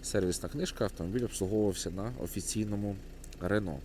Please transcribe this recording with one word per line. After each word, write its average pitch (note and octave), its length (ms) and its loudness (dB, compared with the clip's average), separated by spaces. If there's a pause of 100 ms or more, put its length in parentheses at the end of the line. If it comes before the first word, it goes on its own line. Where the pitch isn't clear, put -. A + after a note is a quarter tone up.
сервісна F#2 460 2
книжка. - 340 0
Автомобіль G2+ 400 0
обслуговувався G2 680 2
на G2 200 -4 (120)
офіційному G2+ 720 0 (460)
Renault. F2+ 440 2